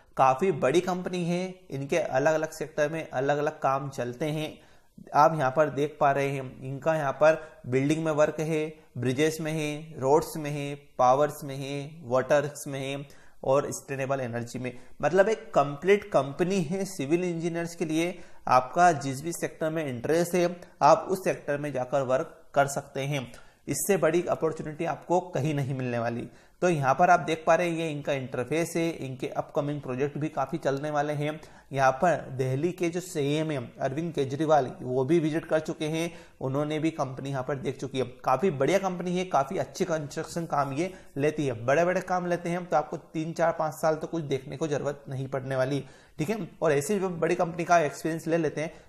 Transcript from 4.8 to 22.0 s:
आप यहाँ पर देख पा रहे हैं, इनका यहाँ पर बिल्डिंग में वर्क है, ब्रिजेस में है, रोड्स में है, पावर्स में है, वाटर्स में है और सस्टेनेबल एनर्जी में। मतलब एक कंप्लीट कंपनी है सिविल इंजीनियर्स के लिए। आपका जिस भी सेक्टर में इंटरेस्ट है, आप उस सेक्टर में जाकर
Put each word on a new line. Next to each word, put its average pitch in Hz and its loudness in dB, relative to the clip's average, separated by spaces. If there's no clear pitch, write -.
आप 156 6
यहाँ 131 2
पर 151 4
देख 143 -2
पा 143 6
रहे 139 0
हैं, 131 -8
इनका 135 -2
यहाँ 143 -2
पर 156 2
बिल्डिंग 143 2
में 156 2
वर्क 151 2
है, 156 -2
ब्रिजेस 131 2
में 156 -4
है, 151 -6
रोड्स 151 4
में 147 -4
है, 143 -6
पावर्स 143 2
में 135 -8
है, 143 -8
वाटर्स 143 0
में 139 -6
है 139 -6
और 139 2
सस्टेनेबल 135 -4
एनर्जी 117 -6
में। 123 -8
मतलब 185 4
एक - -4
कंप्लीट 170 4
कंपनी 170 0
है 190 -2
सिविल 170 0
इंजीनियर्स 170 -4
के 175 -4
लिए। 165 -2
आपका 170 6
जिस 135 -4
भी 165 -6
सेक्टर 160 -6
में 160 -4
इंटरेस्ट 147 0
है, 175 0
आप 151 8
उस 190 -2
सेक्टर 143 -2
में 147 -4
जाकर 135 0